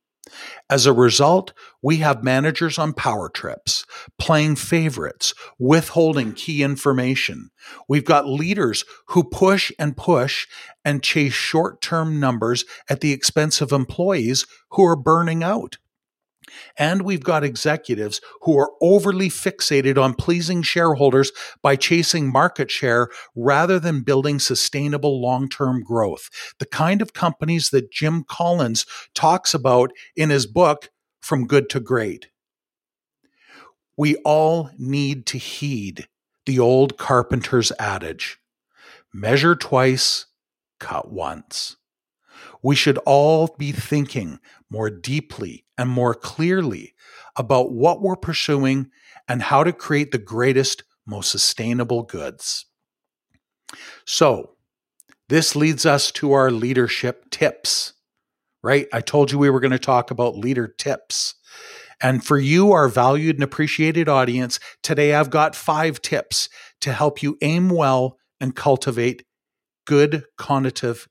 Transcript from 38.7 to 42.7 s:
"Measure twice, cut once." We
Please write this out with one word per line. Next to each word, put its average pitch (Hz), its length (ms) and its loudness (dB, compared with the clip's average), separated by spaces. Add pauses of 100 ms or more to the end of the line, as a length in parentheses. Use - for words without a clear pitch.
"Measure 135 400 2
twice, 131 720 0 (520)
cut - 320 -10
once." 80 640 -10 (880)
We 135 120 2